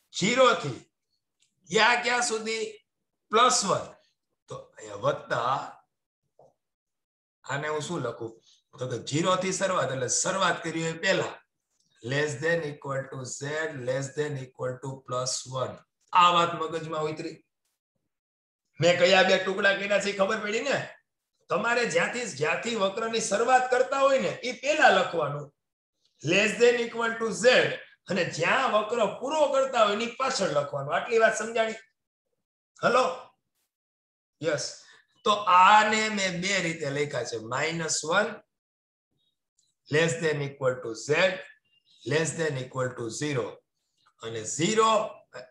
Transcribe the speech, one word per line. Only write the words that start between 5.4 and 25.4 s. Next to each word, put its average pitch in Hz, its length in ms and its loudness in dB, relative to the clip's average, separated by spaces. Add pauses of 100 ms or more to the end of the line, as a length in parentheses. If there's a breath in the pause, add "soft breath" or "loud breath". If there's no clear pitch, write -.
આને 147 240 -6
હું 151 140 -4
શું 160 180 -6
લખું? 117 400 -8 (380 soft breath)
તો 127 100 -8
કે 120 180 -6
ઝીરો 180 300 2
થી 185 160 -2
શરૂઆત, 170 400 -2
એટલે 127 160 -4
શરૂઆત 180 540 0
કરી 165 200 -6
હોય 160 100 -4
પહેલા. 170 480 -2 (680)
Less 143 240 0
than 160 300 0
equal 143 420 -6
to 131 220 -12
z 127 200 -12 (280)
less 135 340 -4 (120)
than 147 200 -4
equal 127 340 -8
to 127 360 -12
plus 127 440 -6
one. 127 240 -6 (360)
આ 175 200 6
વાત 170 220 4
મગજમાં 160 460 -6
ઉતરી? 156 440 -6 (1400)
મેં 170 180 4
કયા 185 240 6
બે 185 160 4
ટુકડા 196 360 2
કર્યા 202 240 0
છે 196 140 -2
ખબર 196 280 0
પડી 208 200 -4
ને? 233 280 -2 (600)
તમારે 233 380 0
જ્યાંથી, 202 400 -2
જ્યાંથી 170 480 -4
વક્રની 220 460 -2
શરૂઆત 247 500 2
કરતા 262 280 2
હોય 269 200 4
ને, 156 260 -2
ઈ 247 80 -4
પહેલા 277 380 4
લખવાનું. 156 640 -2 (720)